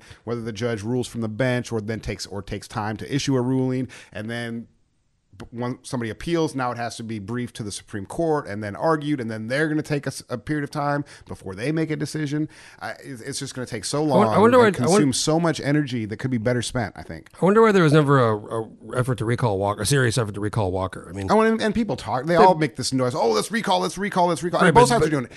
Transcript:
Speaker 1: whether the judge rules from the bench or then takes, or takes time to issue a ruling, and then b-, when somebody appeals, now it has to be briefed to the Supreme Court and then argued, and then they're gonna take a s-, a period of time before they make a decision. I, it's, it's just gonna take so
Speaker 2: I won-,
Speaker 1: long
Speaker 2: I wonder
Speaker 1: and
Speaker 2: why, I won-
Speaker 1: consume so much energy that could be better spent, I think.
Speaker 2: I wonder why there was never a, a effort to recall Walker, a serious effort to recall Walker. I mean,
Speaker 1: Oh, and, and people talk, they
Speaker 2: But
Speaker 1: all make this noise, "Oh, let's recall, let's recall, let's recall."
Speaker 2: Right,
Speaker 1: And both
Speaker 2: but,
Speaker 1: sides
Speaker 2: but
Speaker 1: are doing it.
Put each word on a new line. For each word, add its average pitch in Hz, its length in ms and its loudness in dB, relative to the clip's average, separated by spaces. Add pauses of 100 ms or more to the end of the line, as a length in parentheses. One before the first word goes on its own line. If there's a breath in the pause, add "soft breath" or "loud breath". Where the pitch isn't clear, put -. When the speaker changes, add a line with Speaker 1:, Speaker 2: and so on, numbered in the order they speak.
(240 loud breath)
Speaker 1:
whether 117 180 -6
the 113 100 -8
judge 113 300 -4
rules 120 260 -2
from 117 140 -8
the 113 80 -4
bench 123 420 -2
or 113 100 -2
then 107 180 -6
takes, - 260 -8
or 101 160 -10
takes 101 260 -10
time 107 300 -6
to 98 180 -6
issue 139 220 0
a 123 40 2
ruling, 131 460 -2 (240 loud breath)
and 107 160 -10
then 117 400 -8 (720)
b-, 113 140 -16
when 123 320 -6
somebody 117 260 -4
appeals, 160 460 -2
now 127 160 -2
it 117 60 -8
has 117 200 -6
to 120 60 -10
be 110 160 -8
briefed 117 380 -6
to - 60 -8
the 101 80 -8
Supreme - 360 -10
Court 160 400 -2
and 101 160 -8
then 101 120 -6
argued, 147 460 0
and 113 80 -6
then 110 200 -8
they're 147 200 0
gonna 151 140 -2
take 147 240 -4
a - 20 -4
s-, - 200 -8
a 127 100 -4
period 151 240 -4
of 139 80 -8
time 143 340 -2 (220 loud breath)
before - 260 -12
they 113 180 -4
make 156 200 -2
a 151 40 -4
decision. 151 540 -4 (300 loud breath)
I, 107 140 -8 (100)
it's, 131 180 -14
it's 131 180 -10
just 135 140 -10
gonna 127 140 -8
take 107 180 -8
so 143 180 -2
Speaker 2:
I 156 40 0
won-, 180 180 6
Speaker 1:
long - 100 2
Speaker 2:
I 165 40 4
wonder 240 260 8
Speaker 1:
and 196 100 2
Speaker 2:
why, 123 80 0
I 120 40 2
won- 170 100 6
Speaker 1:
consume 139 160 4
so 156 260 0
much 170 220 0
energy 135 440 0
that 104 120 -6
could 131 140 -4
be 123 80 0
better 120 240 0
spent, 120 340 -4
I - 60 -14
think. - 260 -14 (100)
Speaker 2:
I 165 60 2
wonder 208 160 6
why 220 100 8
there 196 120 6
was 147 100 6
never 143 260 6
a, 113 160 4 (280)
a 107 40 -12 (280)
effort 127 240 0
to 110 60 -4
recall 113 340 2
Walker, 104 240 0
a - 20 -2
serious 127 320 2
effort 107 160 0
to 101 80 -8
recall 101 300 -2
Walker. 92 360 -4
I - 80 -12
mean, - 140 -4
Speaker 1:
Oh, 208 120 4
and, 220 200 2
and 214 140 0
people 208 220 -2
talk, 123 280 -6
they 170 100 2
Speaker 2:
But 165 120 8
Speaker 1:
all 185 80 6
make 151 200 -2
this 123 160 -4
noise, 127 220 0
"Oh, 202 160 0
let's 214 220 0
recall, 190 300 0
let's 180 180 -4
recall, 185 300 0
let's 170 120 -2
recall." 165 200 0
Speaker 2:
Right, 170 80 6
Speaker 1:
And 156 60 6
both 240 100 10
Speaker 2:
but, - 40 6
Speaker 1:
sides 233 120 4
Speaker 2:
but - 60 4
Speaker 1:
are 151 40 -4
doing 135 140 0
it. - 120 -16